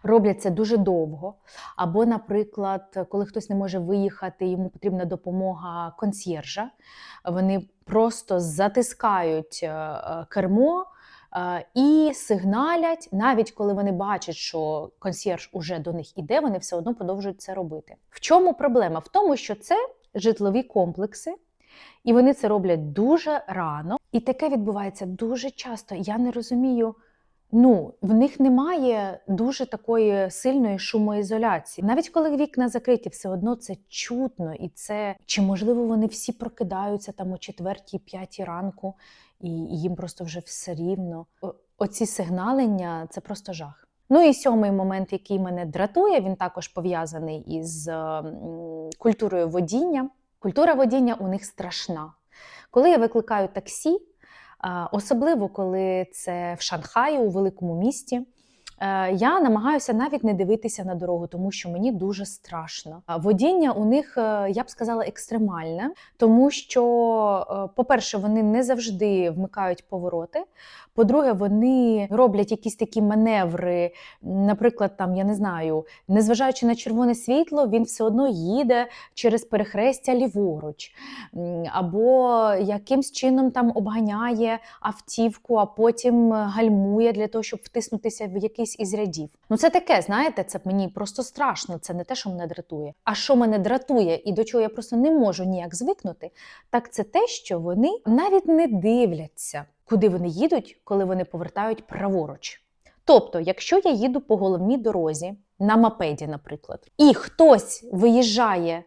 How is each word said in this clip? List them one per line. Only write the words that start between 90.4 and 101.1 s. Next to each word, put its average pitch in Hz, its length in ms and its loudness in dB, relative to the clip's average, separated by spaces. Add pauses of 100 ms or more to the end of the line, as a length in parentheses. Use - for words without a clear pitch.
це - 220 -8
мені 190 220 -2
просто 208 360 -8
страшно, 220 540 -4
це - 160 -10
не 175 100 -6
те, - 120 -8
що - 140 -8
мене 175 180 -8
дратує. 151 460 -10 (100)
А 214 100 -2
що 262 220 2
мене 220 240 4
дратує 190 640 2
і 208 60 -2
до 208 120 0
чого 226 180 0
я 220 80 2
просто 220 260 -8
не 262 160 4
можу 208 320 2
ніяк 185 320 -4
звикнути, 196 560 -6 (380)
так 240 240 -2
це 214 100 -4
те, 392 240 0
що - 320 -6
вони 180 300 2 (160)
навіть 370 400 4
не 330 220 4
дивляться, 185 1000 0 (240)
куди 214 200 4
вони 175 180 0
їдуть, 240 560 -2
коли 196 220 0
вони 185 200 -2